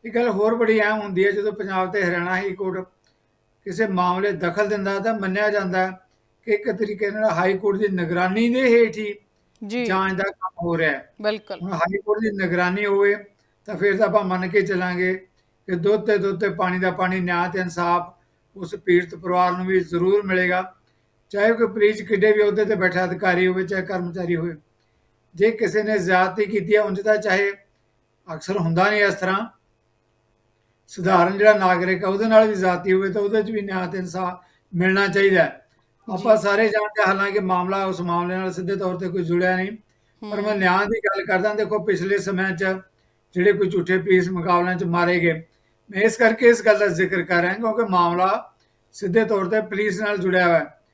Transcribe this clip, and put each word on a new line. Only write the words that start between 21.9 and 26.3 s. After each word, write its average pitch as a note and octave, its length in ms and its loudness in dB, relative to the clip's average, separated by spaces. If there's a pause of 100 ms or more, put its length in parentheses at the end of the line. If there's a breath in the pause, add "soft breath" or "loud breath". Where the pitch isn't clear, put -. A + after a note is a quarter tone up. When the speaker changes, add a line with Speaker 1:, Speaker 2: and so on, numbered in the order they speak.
Speaker 1:
ਕਿੱਡੇ G#3 300 2
ਵੀ G#3 120 4
ਅਹੁਦੇ G#3 220 2
ਤੇ A3 100 0
ਬੈਠਾ F3+ 280 0
ਅਧਿਕਾਰੀ F3+ 440 0
ਹੋਵੇ, F#3 200 -2
ਚਾਹੇ F#3+ 140 -4
ਕਰਮਚਾਰੀ F3+ 540 -4
ਹੋਵੇ। E3 200 -6 (800)
ਜੇ G3+ 160 2
ਕਿਸੇ G3+ 320 -2
ਨੇ G#3+ 140 0
ਜ਼ਿਆਦਤੀ F#3 480 0